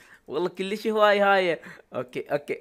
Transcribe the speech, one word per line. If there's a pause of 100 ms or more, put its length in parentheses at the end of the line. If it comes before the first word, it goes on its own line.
(280)
والله
كلش
هواي
هاي. (360)
أوكي،
أوكي،